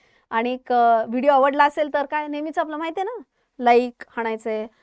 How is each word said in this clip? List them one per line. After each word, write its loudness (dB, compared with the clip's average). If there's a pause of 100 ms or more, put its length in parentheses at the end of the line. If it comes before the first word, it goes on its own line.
(280)
आणि -2
एक, -6
अ, 4
व्हिडिओ 0
आवडला 4
असेल -2
तर 0
काय, -6
नेहमीच -6
आपलं -4
माहिती -6
आहे -6
ना, -14 (400)
लाईक 2
हाणायचंय, -6 (160)